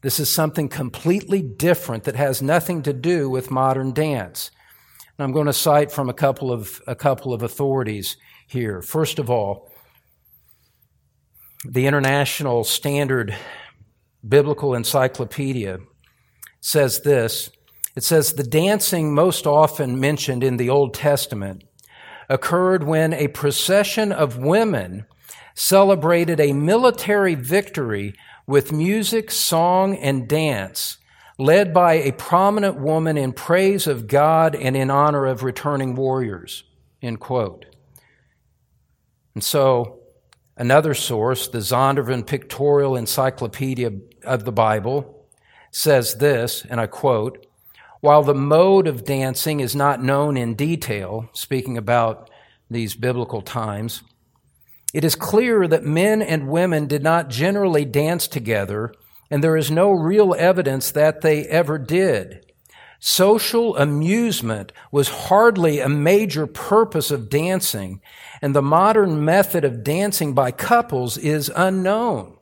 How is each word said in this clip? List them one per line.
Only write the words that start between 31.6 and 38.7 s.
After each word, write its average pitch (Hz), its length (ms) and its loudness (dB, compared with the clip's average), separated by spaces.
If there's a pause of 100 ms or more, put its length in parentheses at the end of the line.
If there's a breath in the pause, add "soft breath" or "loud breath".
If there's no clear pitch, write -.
by 175 200 6
a 139 180 0
prominent 196 680 0
woman 156 380 0
in 131 140 -2
praise 190 540 0
of 117 200 -4
God 156 480 4
and 131 220 -2
in 131 140 0
honor 143 360 2
of 127 160 -2
returning 131 520 -4
warriors," 127 680 -4 (380)
end 117 180 -8
quote. 110 460 -4 (1700 soft breath)